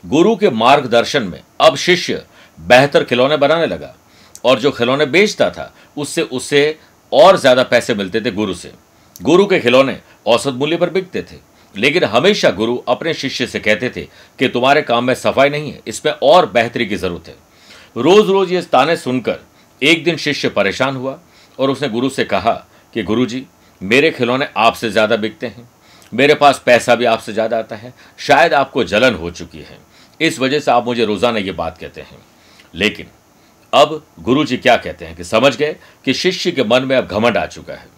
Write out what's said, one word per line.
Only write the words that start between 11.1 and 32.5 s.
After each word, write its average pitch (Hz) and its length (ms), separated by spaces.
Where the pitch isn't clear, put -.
थे, - 140
लेकिन 147 260
हमेशा 147 460
गुरु 113 380
अपने 151 260
शिष्य 131 340
से 104 120
कहते 107 300
थे 80 180
कि 131 80
तुम्हारे 139 340
काम 120 220
में 127 100
सफाई 117 360
नहीं 147 220
है, - 160
इसमें 127 260
और 147 380
बेहतरी 117 340
की 98 100
जरूरत 87 320
है। 69 80
रोज 175 320
रोज 196 220
ये 180 100
ताने 156 360
सुनकर 127 400
एक 156 200
दिन 165 120
शिष्य 139 340
परेशान 107 460
हुआ 131 240
और 135 120
उसने 127 180
गुरु 120 200
से 127 140
कहा 98 420
कि 110 100
"गुरुजी, 120 420
मेरे 135 280
खिलौने 127 460
आपसे 113 340
ज्यादा 107 240
बिकते 107 320
हैं, 120 220
मेरे 139 220
पास 143 300
पैसा 123 300
भी 120 100
आपसे 117 280
ज्यादा 110 240
आता 110 180
है, 117 180
शायद 156 360
आपको 139 300
जलन 104 320
हो 85 160
चुकी 85 260
है, 71 360
इस 156 180
वजह 131 200
से 139 120
आप 120 140
मुझे 120 200
रोजाना 107 340
ये 95 120
बात 82 260
कहते 76 240
हैं।" - 160